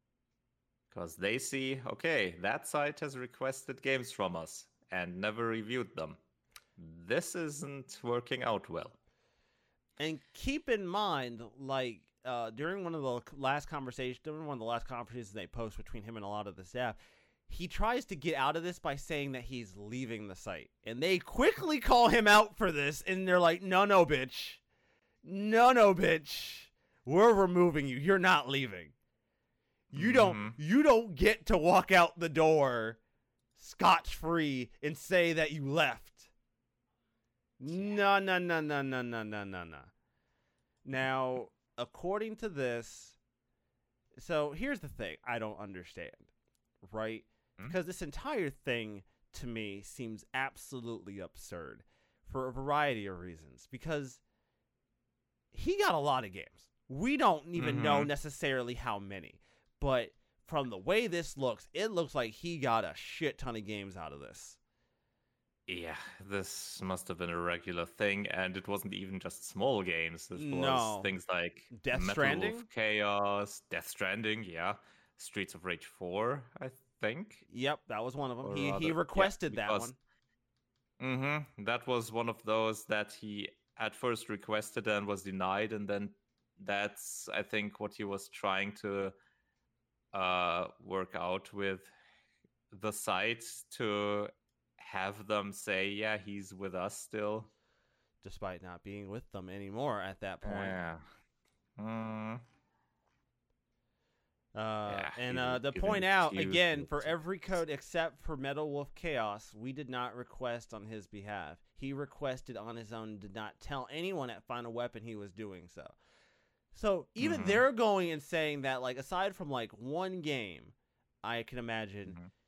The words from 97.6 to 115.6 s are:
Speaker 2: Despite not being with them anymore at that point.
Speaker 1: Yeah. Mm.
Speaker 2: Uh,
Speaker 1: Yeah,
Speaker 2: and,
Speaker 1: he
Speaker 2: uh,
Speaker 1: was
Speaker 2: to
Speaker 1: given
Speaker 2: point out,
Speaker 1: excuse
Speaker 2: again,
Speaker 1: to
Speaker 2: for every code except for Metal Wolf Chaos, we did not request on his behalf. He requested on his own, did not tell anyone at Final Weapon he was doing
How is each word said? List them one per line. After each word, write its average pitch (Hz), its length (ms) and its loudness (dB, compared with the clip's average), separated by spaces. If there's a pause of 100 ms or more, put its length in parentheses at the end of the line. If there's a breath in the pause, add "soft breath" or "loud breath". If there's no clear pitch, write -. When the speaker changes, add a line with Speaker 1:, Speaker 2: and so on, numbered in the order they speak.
Speaker 2:
Despite 92 380 -10
not 87 200 -14
being 101 280 -10
with 120 220 -12
them 92 180 -10
anymore 101 500 -4
at 95 200 -8
that 95 200 -8
point. 101 160 -6
Speaker 1:
Yeah. 92 400 -4 (800 soft breath)
Mm. 110 640 -8 (2250)
Speaker 2:
Uh, - 20 -10
Speaker 1:
Yeah, 104 600 -4
Speaker 2:
and, 123 200 -4
Speaker 1:
he 127 60 0
Speaker 2:
uh, 127 80 0
Speaker 1:
was 127 100 -2
Speaker 2:
to 139 100 -2
Speaker 1:
given - 160 0
Speaker 2:
point 202 160 2
out, 190 280 6
Speaker 1:
excuse 190 180 0
Speaker 2:
again, 175 300 6
Speaker 1:
to 139 60 -6
Speaker 2:
for 147 180 -2
every 165 340 -2
code 170 320 -2
except 165 540 -4
for 156 120 -4
Metal 139 340 -2
Wolf 143 240 -6
Chaos, 110 600 -4
we 120 180 -8
did 131 180 -10
not 123 260 -4
request 120 580 -8
on 104 120 -12
his 107 200 -12
behalf. 98 520 -10 (180)
He 139 160 -8
requested 135 640 -8
on 110 200 -10
his 113 160 -12
own, 110 260 -10
did 95 160 -16
not 107 260 -10
tell 131 320 -6
anyone 160 380 -4
at 101 140 -12
Final 120 280 -8
Weapon 120 320 -6
he 113 120 -10
was 101 160 -12
doing 92 360 -12